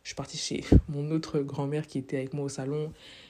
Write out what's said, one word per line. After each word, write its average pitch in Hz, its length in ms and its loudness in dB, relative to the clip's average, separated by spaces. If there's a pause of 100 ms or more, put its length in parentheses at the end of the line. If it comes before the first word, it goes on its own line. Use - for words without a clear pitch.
Je - 60 -12
suis - 40 -12
partie 143 240 -8
chez - 260 -4 (120)
<laughs> - 120 6
mon 147 220 -4
autre 160 300 0
grand-mère 143 460 -2
qui - 120 -6
était 131 180 -4
avec 135 160 -4
moi 147 120 -2
au 139 40 -4
salon. 143 440 -4 (380)